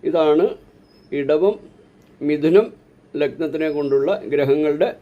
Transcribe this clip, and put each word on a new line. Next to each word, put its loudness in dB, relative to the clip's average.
ഇതാണ് 2
ഇടവം 0
മിഥുനം 2
ലഗ്നത്തിനെ -4
കൊണ്ടുള്ള 0
ഗ്രഹങ്ങളുടെ 2